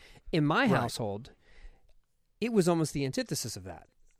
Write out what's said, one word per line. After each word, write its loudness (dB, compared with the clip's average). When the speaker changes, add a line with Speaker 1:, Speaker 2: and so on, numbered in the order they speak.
Speaker 1:
In 4
my 4
Speaker 2:
Right. 4
Speaker 1:
household, -6
it -2
was 6
almost 2
the -2
antithesis -4
of -14
that. -14